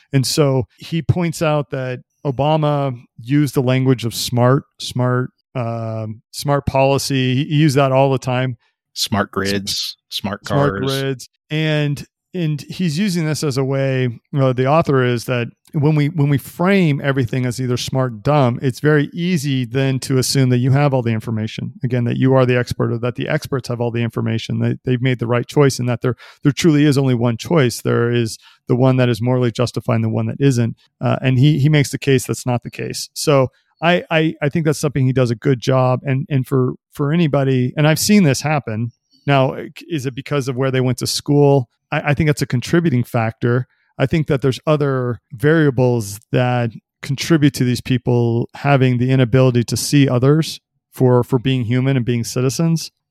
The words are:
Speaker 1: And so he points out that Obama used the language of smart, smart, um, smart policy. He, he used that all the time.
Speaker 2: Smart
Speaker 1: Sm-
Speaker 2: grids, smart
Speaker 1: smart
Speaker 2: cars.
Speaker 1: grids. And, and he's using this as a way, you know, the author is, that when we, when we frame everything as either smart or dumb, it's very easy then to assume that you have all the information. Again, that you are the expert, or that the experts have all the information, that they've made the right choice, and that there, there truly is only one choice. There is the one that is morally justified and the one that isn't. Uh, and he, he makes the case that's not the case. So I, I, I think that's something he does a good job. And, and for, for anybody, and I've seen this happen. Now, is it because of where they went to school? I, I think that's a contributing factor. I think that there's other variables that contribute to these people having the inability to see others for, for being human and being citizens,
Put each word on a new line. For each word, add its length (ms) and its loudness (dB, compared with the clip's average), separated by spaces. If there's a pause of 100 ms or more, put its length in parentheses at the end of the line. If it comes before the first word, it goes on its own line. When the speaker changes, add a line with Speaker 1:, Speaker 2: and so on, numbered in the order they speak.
(120)
Speaker 1:
And 140 2
so 400 0 (120)
he 240 -6
points 400 -2
out 300 -2
that 280 -6 (260)
Obama 720 0 (220)
used 380 0
the 60 2
language 440 2
of 100 -6
smart, 480 2 (160)
smart, 520 -2 (240)
um, 680 -8 (100)
smart 340 -2
policy. 720 0
He, 100 0
he 100 -2
used 220 4
that 140 4
all 200 4
the 80 0
time. 380 -4 (360)
Speaker 2:
Smart 360 -2
Speaker 1:
Sm- 40 -20
Speaker 2:
grids, 640 -4 (120)
smart 380 -8
Speaker 1:
smart 240 0
Speaker 2:
cars. 200 -4
Speaker 1:
grids. 380 -6 (200)
And, 560 -2 (280)
and 280 -4
he's 360 -4
using 280 0
this 180 -4
as 140 -2
a 60 0
way, 400 -2
you 160 -4 (120)
know, 220 2
the 120 0
author 380 2
is, 220 -2
that 240 -4 (240)
when 220 2
we, 140 2
when 200 0
we 100 2
frame 640 2
everything 420 0
as 160 -4
either 160 -2
smart 340 -4
or 60 -10
dumb, 440 2
it's 180 -4
very 340 2
easy 520 -2
then 340 -2
to 180 -2
assume 320 2
that 80 4
you 140 2
have 240 2
all 80 0
the 80 -2
information. 600 -6 (100)
Again, 220 -2
that 120 -2
you 160 2
are 120 4
the 120 2
expert, 340 -4
or 80 -4
that 160 -6
the 120 -6
experts 420 -6
have 100 -6
all 120 -4
the 100 -2
information, 580 -4
that 240 -2
they've 180 -2
made 180 0
the 80 -4
right 200 -2
choice, 300 2
and 120 -4
that 120 -4
there, 140 -2 (280)
there 80 2
truly 340 2
is 120 4
only 160 2
one 240 0
choice. 440 0
There 300 0
is 280 -2 (280)
the 80 0
one 220 2
that 120 2
is 120 -2
morally 300 0
justified 440 -2
and 80 0
the 60 0
one 180 -2
that 120 -6
isn't. 360 2 (260)
Uh, 200 0
and 160 2
he, 220 4
he 100 4
makes 220 2
the 80 -8
case 260 2
that's 200 -6
not 180 -2
the 80 -14
case. 420 -10
So 360 2 (320)
I, 280 2
I, 320 0
I 80 -2
think 160 -2
that's 140 0
something 260 0
he 80 2
does 160 2
a 60 -2
good 240 0
job. 440 0
And, 260 -2
and 180 0
for, 260 0 (180)
for 220 -2
anybody, 640 2
and 100 4
I've 120 2
seen 240 4
this 180 2
happen. 500 -4 (360)
Now, 280 2 (320)
is 180 -6
it 100 -8
because 320 -4
of 80 -4
where 160 0
they 100 0
went 180 0
to 80 -4
school? 600 2 (240)
I, 200 -2
I 20 0
think 140 0
that's 160 0
a 40 0
contributing 560 0
factor. 640 -2 (320)
I 80 2
think 180 0
that 160 -2
there's 240 -2
other 560 -2 (120)
variables 840 2 (120)
that 400 0 (320)
contribute 500 2
to 100 -2
these 160 0
people 760 0
having 420 2
the 140 0
inability 540 4
to 120 -4
see 320 2
others 500 2 (320)
for, 320 4
for 140 0
being 260 -2
human 320 0
and 100 -2
being 180 -2
citizens, 680 -2 (200)